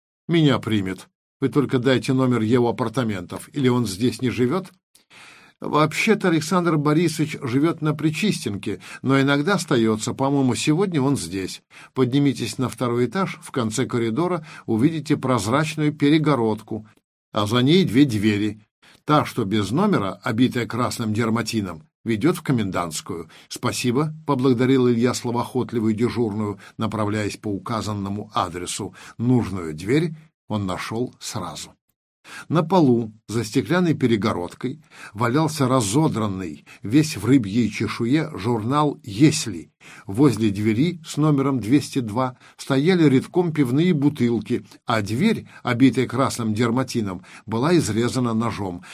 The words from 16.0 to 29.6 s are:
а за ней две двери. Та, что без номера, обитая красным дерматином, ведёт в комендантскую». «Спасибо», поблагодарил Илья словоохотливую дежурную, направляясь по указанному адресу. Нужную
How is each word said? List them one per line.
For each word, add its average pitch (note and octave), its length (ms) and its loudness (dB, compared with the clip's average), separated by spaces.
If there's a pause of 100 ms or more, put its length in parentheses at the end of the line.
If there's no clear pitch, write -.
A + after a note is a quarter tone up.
а G#2 140 0
за A#2 140 2
ней D#3 260 4
две B2+ 200 6
двери. G#2+ 540 0 (460)
Та, D3 180 2
что - 220 -4
без G2 240 0
номера, C3+ 540 0
обитая A#2+ 420 0
красным A2+ 480 -4
дерматином, A2 720 -2 (200)
ведёт A#2 340 0
в - 40 -14
комендантскую». F#2 880 -4 (180)
«Спасибо», B2 640 -2 (120)
поблагодарил B2+ 640 2
Илья A#2+ 240 2
словоохотливую A#2 800 -2
дежурную, G#2+ 640 -2 (180)
направляясь G#2+ 600 -2
по G#2+ 120 -8
указанному G2+ 840 -6
адресу. F2+ 600 -6 (240)
Нужную G2 560 0